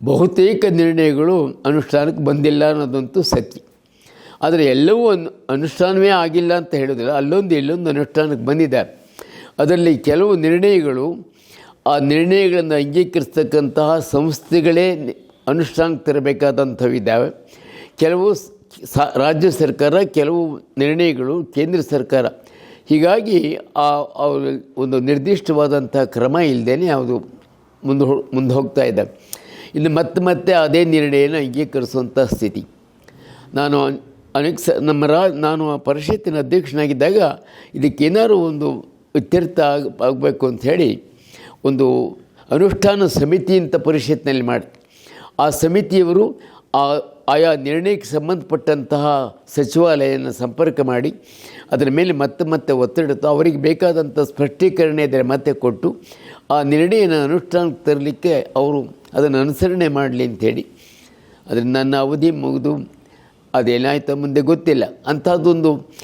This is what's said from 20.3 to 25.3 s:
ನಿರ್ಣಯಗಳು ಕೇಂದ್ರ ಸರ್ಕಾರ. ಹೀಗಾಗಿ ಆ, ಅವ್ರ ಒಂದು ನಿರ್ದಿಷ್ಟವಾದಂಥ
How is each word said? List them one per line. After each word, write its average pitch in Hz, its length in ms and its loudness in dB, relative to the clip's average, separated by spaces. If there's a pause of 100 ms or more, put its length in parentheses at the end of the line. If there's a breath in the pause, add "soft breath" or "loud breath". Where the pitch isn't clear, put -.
ನಿರ್ಣಯಗಳು 151 680 0
ಕೇಂದ್ರ 165 360 -2
ಸರ್ಕಾರ. 131 460 0 (640 loud breath)
ಹೀಗಾಗಿ 170 680 2 (180)
ಆ, 147 120 2 (260)
ಅವ್ರ 143 280 -2 (340)
ಒಂದು 131 240 0
ನಿರ್ದಿಷ್ಟವಾದಂಥ 143 960 0